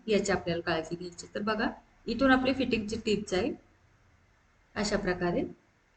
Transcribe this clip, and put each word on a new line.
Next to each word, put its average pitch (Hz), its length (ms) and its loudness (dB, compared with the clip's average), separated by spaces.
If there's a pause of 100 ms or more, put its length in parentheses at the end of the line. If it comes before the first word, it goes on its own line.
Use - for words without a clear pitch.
याची 196 240 2
आपल्याला 175 300 0
काळजी 165 340 -2
घ्यायची. 175 400 -12
तर 208 60 -4
बघा, 214 260 0 (380)
इथून 247 260 4
आपली 262 220 4
फिटिंगची 226 420 0 (100)
टीप 208 240 0
जाईल 226 260 0 (1200)
अशा 208 220 -2
प्रकारे. 180 460 0 (540)